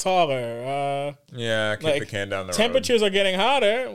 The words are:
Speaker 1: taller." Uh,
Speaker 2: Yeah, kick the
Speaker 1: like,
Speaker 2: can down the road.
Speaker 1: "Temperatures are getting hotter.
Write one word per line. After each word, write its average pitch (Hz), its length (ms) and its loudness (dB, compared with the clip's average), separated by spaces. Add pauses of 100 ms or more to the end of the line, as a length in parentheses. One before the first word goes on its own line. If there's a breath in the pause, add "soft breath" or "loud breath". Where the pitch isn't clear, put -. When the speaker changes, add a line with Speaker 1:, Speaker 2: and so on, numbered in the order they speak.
Speaker 1:
taller." 135 600 0
Uh, 139 480 -2 (180)
Speaker 2:
Yeah, 110 440 0
kick 107 60 -12 (120)
the 143 60 0
Speaker 1:
like, 107 100 -8
Speaker 2:
can 101 200 -4
down 95 180 -4
the 185 40 -8
road. 180 60 -4
Speaker 1:
"Temperatures 240 440 2
are 208 100 2
getting 190 240 2
hotter. 233 600 2